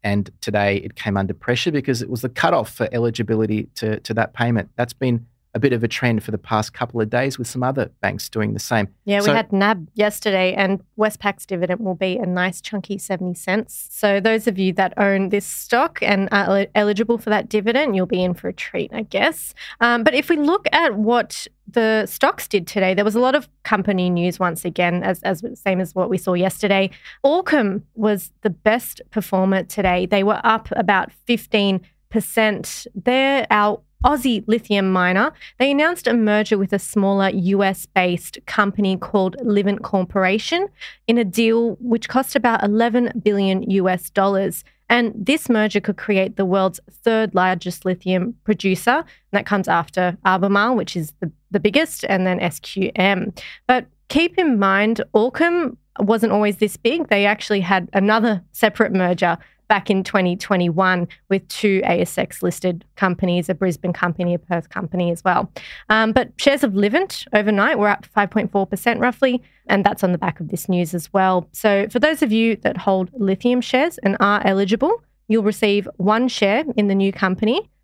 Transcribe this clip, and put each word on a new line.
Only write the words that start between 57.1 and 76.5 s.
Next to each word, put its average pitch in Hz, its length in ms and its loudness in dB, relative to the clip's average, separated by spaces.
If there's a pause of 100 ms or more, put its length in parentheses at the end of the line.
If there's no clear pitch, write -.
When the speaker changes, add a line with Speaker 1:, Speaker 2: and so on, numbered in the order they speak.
Speaker 2:
actually 208 340 0
had 185 320 0
another 214 640 2
separate - 400 2
merger 180 440 2 (300)
back 202 240 2
in 190 120 2
twenty 180 320 2
twenty-one 175 720 0 (220)
with 196 180 0
two 196 360 0
A - 180 2
S - 160 -4
X - 240 -4
listed 180 420 -2 (120)
companies, 180 540 0
a 185 40 -2
Brisbane 180 400 -2
company, 175 400 -2
a 175 60 -2
Perth 170 300 -6
company 180 420 -4
as 170 120 -6
well. 190 280 0 (380)
Um, 220 220 4
but 240 260 2
shares 277 260 4
of 226 100 2
Livent 208 600 0
overnight 214 440 2
were 208 100 2
up - 160 0
five 202 280 0
point 214 200 -2
four 196 140 2
percent 214 340 -2
roughly, 247 440 0 (240)
and 202 180 2
that's 202 180 0
on 185 80 2
the 180 60 0
back 170 220 -4
of 165 80 -8
this - 220 -8
news 175 260 0
as 165 180 -8
well. 190 380 2
So 202 400 0
for 247 80 -2
those 302 240 2
of 233 80 0
you 226 320 2
that - 140 -10
hold 190 360 0
lithium 240 480 0
shares 277 380 0
and 196 200 -2
are 202 240 4
eligible, 208 600 2 (240)
you'll 220 160 2
receive 202 440 0 (100)
one 220 320 2
share 214 340 2 (120)